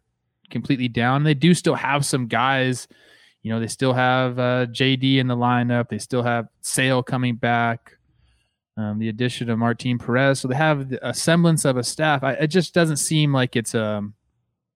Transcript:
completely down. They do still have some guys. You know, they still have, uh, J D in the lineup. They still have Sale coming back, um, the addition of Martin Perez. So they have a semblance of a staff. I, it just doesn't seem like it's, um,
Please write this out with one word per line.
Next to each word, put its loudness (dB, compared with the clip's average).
completely -2
down. 0
They 4
do 4
still 0
have -2
some -2
guys. 0
You -6
know, -2
they -4
still 0
have, 2
uh, 0
J 0
D 2
in 2
the 0
lineup. 2
They -6
still -4
have -2
Sale 0
coming -2
back, -2
um, -6
the -4
addition -4
of -2
Martin 0
Perez. 0
So -4
they -2
have 0
a -6
semblance 2
of 2
a 0
staff. 0
I, 0
it -2
just 0
doesn't 2
seem 2
like 0
it's, -2
um, -4